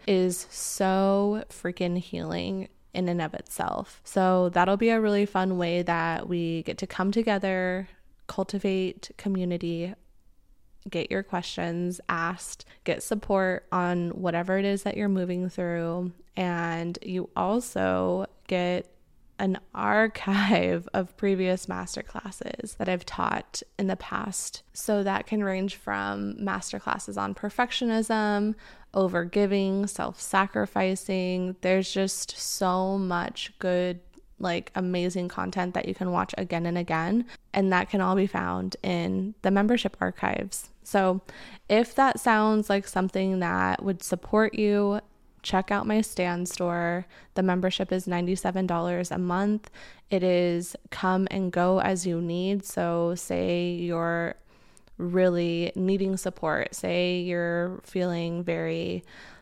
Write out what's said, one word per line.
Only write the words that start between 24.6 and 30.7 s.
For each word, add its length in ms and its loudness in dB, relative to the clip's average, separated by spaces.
So 280 0
that 240 0
can 160 0
range 340 -2
from 580 -4
masterclasses 840 -4
on 180 -2
perfectionism, 1200 0
overgiving, 920 2
self-sacrificing. 1700 -2